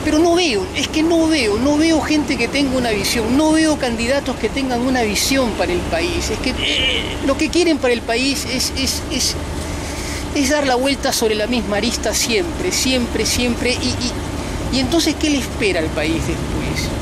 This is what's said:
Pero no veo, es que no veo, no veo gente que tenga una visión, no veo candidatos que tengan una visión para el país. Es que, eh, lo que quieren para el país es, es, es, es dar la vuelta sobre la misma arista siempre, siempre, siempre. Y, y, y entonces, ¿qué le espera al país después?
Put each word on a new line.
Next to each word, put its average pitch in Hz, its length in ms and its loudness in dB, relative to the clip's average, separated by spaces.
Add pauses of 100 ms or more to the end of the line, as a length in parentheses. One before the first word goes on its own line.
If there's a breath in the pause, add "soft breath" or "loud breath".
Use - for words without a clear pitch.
Pero 302 140 2
no 339 160 6
veo, 269 320 2 (100)
es 294 120 -2
que 311 160 0
no 330 240 4
veo, 233 320 2
no 294 180 2
veo 320 240 4
gente 302 340 0
que 233 120 0
tenga 262 280 0
una 247 140 0
visión, 226 480 0
no 311 140 4
veo 311 260 4
candidatos 254 580 0
que 214 140 -2
tengan 254 320 -2
una 254 220 2
visión 220 480 0
para 180 200 -2
el 180 80 0
país. 170 520 -2
Es 214 80 -4
que, 247 100 -2
eh, 254 540 -2 (240)
lo 269 100 2
que 302 120 0
quieren 330 280 2
para 247 160 2
el 226 80 -2
país 247 500 -2
es, - 260 -2
es, - 340 -2
es, - 240 -2 (1000 loud breath)
es 277 160 2
dar 294 160 2
la 254 80 2
vuelta 262 400 0
sobre 214 220 2
la 214 100 0
misma 208 320 0
arista 214 380 -2
siempre, 180 560 0
siempre, 240 560 0
siempre. 247 460 0
Y, - 20 0
y, - 1000 -4
y - 20 2
entonces, 302 400 2
¿qué 311 100 0
le 285 80 2
espera 202 440 -2
al 156 80 -2
país 160 260 -2
después? - 720 -2 (120)